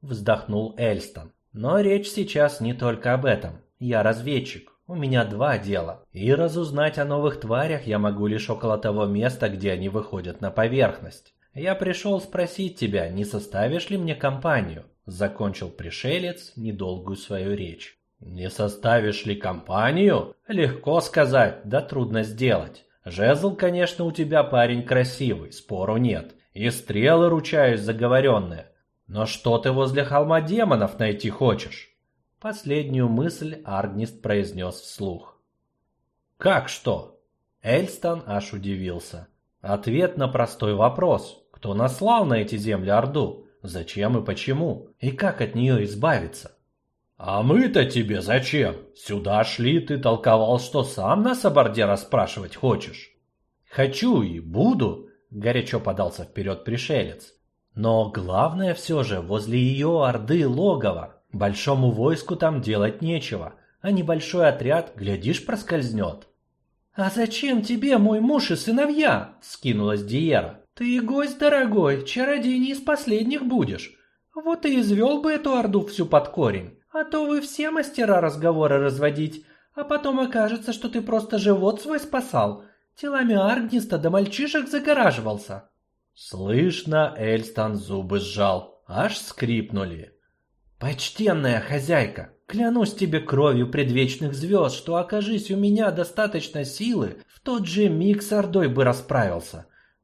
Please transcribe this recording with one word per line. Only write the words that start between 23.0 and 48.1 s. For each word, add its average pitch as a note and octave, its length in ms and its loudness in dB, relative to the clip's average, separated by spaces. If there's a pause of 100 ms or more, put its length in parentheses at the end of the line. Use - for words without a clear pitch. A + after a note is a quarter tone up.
Жезл, C3+ 500 2
конечно, F3 480 0
у E3 80 -2
тебя, D#3 320 2
парень, A#2+ 400 2
красивый, B2 680 0
спору G2+ 420 -4
нет. A2+ 400 0 (180)
И G#2+ 160 -2
стрелы, D3+ 600 4
ручаюсь, D3 520 2
заговорённые. A2 880 2 (400)
Но G#2 180 -4
что A#2 340 0
ты C3 120 0
возле C3+ 320 0
холма D3+ 380 2
демонов D#3 580 2
найти G#2+ 300 0
хочешь?" - 640 -2 (500)
Последнюю C#3+ 640 -2
мысль D#3 560 -2
Аргнист G2+ 580 -4
произнёс G2 600 -2
вслух. - 580 -10 (960)
"Как F3 300 2
что?" - 540 -6 (400)
Эльстон E3 640 -2
аж G2+ 240 -4
удивился. F#2 800 -8 (320)
Ответ A#2+ 560 -2
на C3+ 100 0
простой A#2 460 0
вопрос. B2 680 2 (100)
Кто - 220 -8
наслал C3 520 2
на C3 80 2
эти A2 240 -2
земли G2+ 320 -2
Орду? A#2+ 580 0 (140)
Зачем G2 560 -2
и G#2+ 80 -2
почему? C3+ 640 -4 (100)
И C3 120 -2
как F#3+ 280 0
от A2 160 -4
неё A#2+ 300 4
избавиться? G2+ 640 -2 (640)
"А G2 280 -2
мы-то E3 420 6
тебе G#2 340 -2